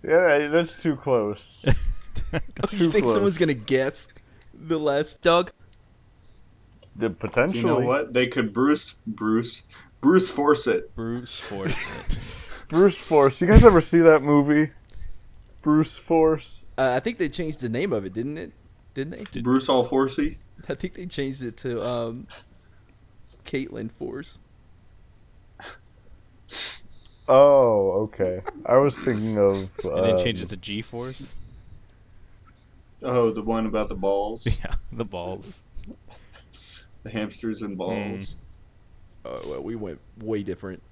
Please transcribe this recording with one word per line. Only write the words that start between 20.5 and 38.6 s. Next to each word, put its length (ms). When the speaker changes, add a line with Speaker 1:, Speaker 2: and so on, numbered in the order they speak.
Speaker 3:
I 60
think 180
they 140
changed 360
it 140
to, 280
um, 420
Caitlin 480
Force. 460
Speaker 1:
Oh, 640
okay. 380
I 120
was 200
thinking 420
of, 440
Speaker 2:
And 200
then 120
Speaker 1:
um, 80
Speaker 2:
change 180
it 80
to 80
G-Force? 800
Speaker 4:
Oh, 300
the 100
one 240
about 240
the 60
balls? 500
Speaker 2:
<laughs> 140
Yeah, 160
the 140
balls. 580
Speaker 4:
The 60
hamsters 520
and 160
balls. 180
Speaker 2:
Mm. 400